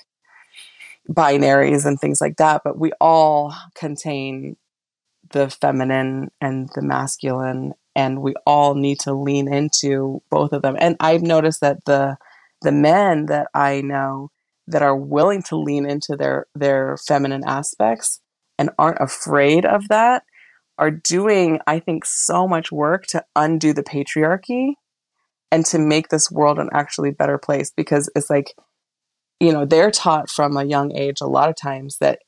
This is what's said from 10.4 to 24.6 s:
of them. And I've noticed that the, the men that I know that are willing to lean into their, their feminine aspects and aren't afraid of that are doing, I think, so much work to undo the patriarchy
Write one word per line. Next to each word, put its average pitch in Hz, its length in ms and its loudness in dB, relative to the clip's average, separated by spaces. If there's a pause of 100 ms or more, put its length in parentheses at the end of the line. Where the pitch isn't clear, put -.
of 143 100 -4
them. 135 160 -2
And 170 220 2
I've 165 220 2
noticed 160 400 2
that 143 240 0
the, 139 300 2 (460)
the 151 100 2
men 156 540 4
that 147 280 -2
I 139 260 0
know 139 500 -6 (380)
that 151 140 0
are 139 140 4
willing 151 480 0
to 160 120 -6
lean 143 300 -2
into 143 300 -6
their, 139 380 -4
their 139 440 -2
feminine 139 480 -2
aspects 123 720 -2 (380)
and 143 200 0
aren't 156 220 2
afraid 143 680 2
of 202 220 0
that 226 340 2 (560)
are 156 120 2
doing, 175 760 0
I 160 140 0
think, 165 240 -6
so - 420 0
much 165 260 -2
work 156 360 -2
to - 160 -4 (120)
undo 156 360 2
the 143 100 -4
patriarchy 190 920 -2 (760)